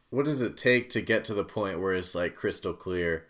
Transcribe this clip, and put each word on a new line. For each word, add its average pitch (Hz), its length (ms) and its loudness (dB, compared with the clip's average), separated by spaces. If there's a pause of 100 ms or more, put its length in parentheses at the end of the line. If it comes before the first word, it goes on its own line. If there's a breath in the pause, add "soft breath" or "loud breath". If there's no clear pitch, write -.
(120)
what 139 140 0
does 143 160 0
it 107 160 0
take 123 340 4
to 110 100 0
get 107 240 2
to 110 80 -4
the 101 100 0
point 95 380 -4
where 95 140 0
it's, 90 200 -2
like, 87 200 -2
crystal 95 380 -2
clear, 87 560 -2